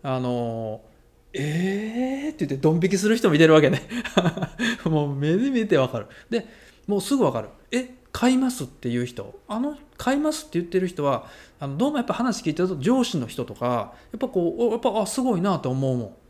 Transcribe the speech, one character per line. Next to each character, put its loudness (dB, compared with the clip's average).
あ -2
の、 -4
「え -2
ー？」 -14
っ -16
て -2
言 -8
っ -8
て -2
ド 2
ン 2
引 2
き 2
す 2
る 4
人 2
も 6
い 4
て 10
る 8
わ 10
け 4
ね。 0
<laughs> -4
も 2
う -4
目 2
で 0
見 0
て 4
わ 4
か -6
る。 -14
で、 -2
も 0
う 2
す 0
ぐ 4
わ 4
か -4
る。 -12
「え、 -2
買 4
い 4
ま 2
す」 -6
っ -6
て -8
い 0
う -2
人。 -12
あ -4
の、 -4
買 0
い 0
ま 0
す -8
っ -20
て -2
言 0
っ -8
て -2
る 0
人 -6
は、 0
あ -8
の、 -6
ど 2
う 0
も -4
や -2
っ -4
ぱ -2
話 -2
聞 -2
い -4
て 0
る 2
と -4
上 2
司 -2
の -2
人 -6
と -10
か、 -2
や -10
っ -12
ぱ -2
こ 0
う、 2
お、 2
や 0
っ -4
ぱ、 0
「あ、 0
す -4
ご 2
い 0
な」 2
と -4
思 0
う 0
も -2
ん。 -12